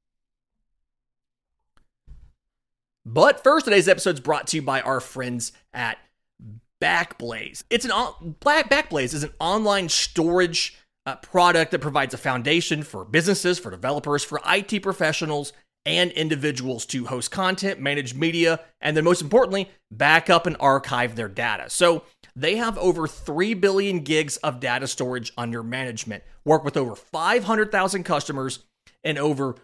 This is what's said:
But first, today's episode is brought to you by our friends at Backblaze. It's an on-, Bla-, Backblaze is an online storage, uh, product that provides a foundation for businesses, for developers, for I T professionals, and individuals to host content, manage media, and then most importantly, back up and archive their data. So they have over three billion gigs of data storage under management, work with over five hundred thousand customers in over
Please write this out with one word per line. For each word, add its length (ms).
But 360
first, 220
today's 240
episode 280
is 40
brought 280
to 80
you 60
by 200
our 180
friends 520
at 240
Backblaze. 880
It's 160
an 60
on-, 480
Bla-, 240
Backblaze 500
is 80
an 180
online 480
storage, 880
uh, 100
product 540
that 100
provides 320
a 60
foundation 640
for 220
businesses, 540
for 120
developers, 540
for 200
I 160
T 180
professionals, 760
and 260
individuals 760
to 220
host 240
content, 500
manage 320
media, 460
and 160
then 80
most 180
importantly, 480
back 400
up 160
and 140
archive 560
their 140
data. 420
So 320
they 220
have 200
over 300
three 480
billion 460
gigs 380
of 200
data 300
storage 500
under 240
management, 640
work 200
with 120
over 200
five 480
hundred 260
thousand 320
customers 640
in 120
over 480